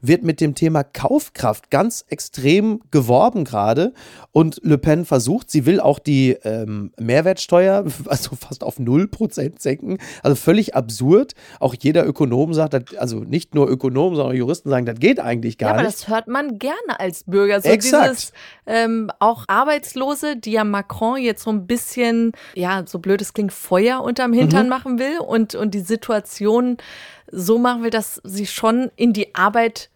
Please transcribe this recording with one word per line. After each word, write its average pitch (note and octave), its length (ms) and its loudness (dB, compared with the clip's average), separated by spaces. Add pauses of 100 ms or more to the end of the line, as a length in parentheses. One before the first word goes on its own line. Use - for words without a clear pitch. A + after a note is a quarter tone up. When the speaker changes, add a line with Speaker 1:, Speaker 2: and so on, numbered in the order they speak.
Speaker 1:
wird D3 220 2
mit D#3+ 160 0
dem D3 160 0
Thema D#3 260 2
Kaufkraft - 880 -2
ganz G3 380 0
extrem G3+ 720 0 (100)
geworben D3 540 4
gerade. A#2 500 0 (380)
Und D#3+ 320 2
Le D3+ 120 4
Pen D#3 280 0
versucht, C3+ 480 -2
sie C#3 140 2
will F#3 120 4
auch - 220 0
die, C3+ 300 2 (120)
ähm, G#2+ 560 -6
Mehrwertsteuer, F3+ 880 2
<laughs> - 220 -8
also - 280 -4
fast - 300 -14
auf - 160 -8
null C3+ 260 2
Prozent E3+ 560 -6
senken. D#3+ 360 -4 (240)
Also C#3+ 120 4
völlig F#3+ 400 2
absurd. C3+ 600 2 (260)
Auch - 180 0
jeder D#3 280 2
Ökonom D3 480 0
sagt, D3+ 200 -2
das, C3 80 0 (160)
also A#2+ 220 -6
nicht A2+ 340 -6
nur C#3 160 4
Ökonomen, C3+ 460 0
sondern B2+ 180 -2
auch - 40 0
Juristen C#3 300 -4
sagen, B2+ 160 0
das A#2 140 -6
geht G#3+ 220 2
eigentlich A#2 380 -4
gar G#2+ 120 0
Speaker 2:
Ja, G#2+ 40 2
aber A#3 100 2
Speaker 1:
nicht. G#3 180 -4
Speaker 2:
das - 60 -14
hört A3 180 -2
man B3+ 320 -6
gerne D#4 400 -6
als F#3 240 -6
Bürger. G3+ 400 2
So - 60 0
Speaker 1:
Exakt. B3+ 420 4
Speaker 2:
dieses, - 220 -8 (340)
ähm, A3+ 540 0
auch A3+ 260 2
Arbeitslose, C#4+ 920 -2
die A3 160 -8
ja A3 120 0
Macron G#3 560 -4
jetzt A3+ 240 -4
so A3+ 60 -4
ein G3 180 -2
bisschen, A#3 640 0 (240)
ja, F#3 280 -2
so F#3 140 -10
blöd F#3+ 240 0
es - 100 -10
klingt, G3+ 200 -2
Feuer F#3 340 0
ja, B3+ 120 0
unterm B3 340 -2
Hintern A3+ 320 4
Speaker 1:
Mhm. B3 40 0
Speaker 2:
machen B3+ 300 -4
will C#4 280 -2
und, A3+ 280 0
und G#3 180 -4
die G3+ 80 -4
Situation A3 960 0 (560)
so F#3 260 2
machen A#3+ 240 0
will, A3+ 80 0
dass - 340 -6
sie G3 220 -6
schon A#3 500 0
in A#3 160 2
die G3+ 220 -4
Arbeit A3+ 600 0